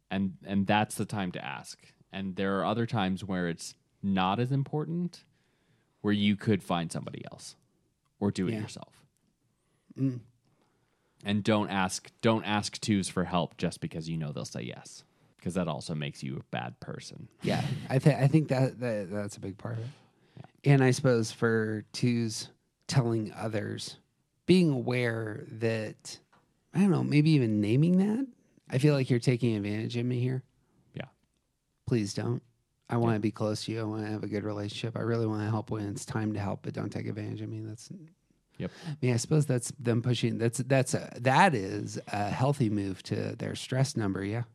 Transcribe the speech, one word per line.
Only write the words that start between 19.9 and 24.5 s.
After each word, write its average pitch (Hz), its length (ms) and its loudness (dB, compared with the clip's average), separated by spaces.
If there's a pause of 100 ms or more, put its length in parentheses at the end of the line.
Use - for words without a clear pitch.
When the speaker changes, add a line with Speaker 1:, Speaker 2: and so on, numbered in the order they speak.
Speaker 1:
Yeah. - 340 2
Speaker 2:
And 135 100 8
I 127 100 8
suppose 120 380 4
for 110 640 0
twos, 117 560 0 (380)
telling 117 500 2
others, 107 600 -6 (480)
being 175 240 8